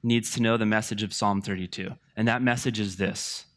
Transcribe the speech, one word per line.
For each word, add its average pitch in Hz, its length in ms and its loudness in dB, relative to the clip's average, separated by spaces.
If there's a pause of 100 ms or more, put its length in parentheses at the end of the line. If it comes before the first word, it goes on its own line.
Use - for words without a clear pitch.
needs 117 280 2
to 117 120 0
know 113 140 4
the 110 100 2
message 107 340 0
of 104 100 -4
Psalm 101 300 0
thirty-two. 92 540 -6 (200)
And 113 120 2
that 120 160 2
message 123 360 0
is 98 180 -2
this - 480 -4 (120)